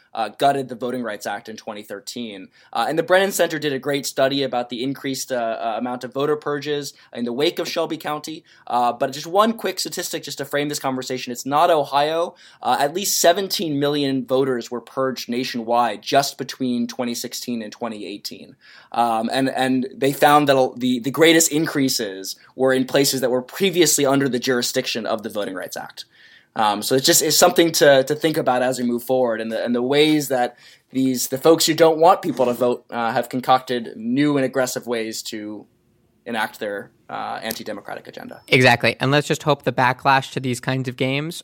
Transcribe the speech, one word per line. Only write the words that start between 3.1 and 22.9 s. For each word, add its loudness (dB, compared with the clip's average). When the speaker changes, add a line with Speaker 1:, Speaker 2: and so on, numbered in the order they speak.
Speaker 1:
Center 0
did -2
a -2
great -2
study 0
about -2
the -6
increased, -6
uh, -2
uh, -2
amount -6
of -10
voter 0
purges -6
in -10
the -6
wake -2
of -4
Shelby -4
County. -8
Uh, 2
but -2
just -10
one 4
quick -6
statistic -6
just -10
to -4
frame -2
this -6
conversation. -4
It's -10
not 4
Ohio. 0
Uh, 0
at 0
least -2
seventeen 2
million 0
voters 0
were -6
purged -6
nationwide -2
just 0
between -4
twenty -6
sixteen -8
and -10
twenty -10
eighteen. -14
Um, 0
and, 2
and 0
they 0
found 6
that 4
the, 0
the -4
greatest 6
increases -2
were 2
in 2
places 2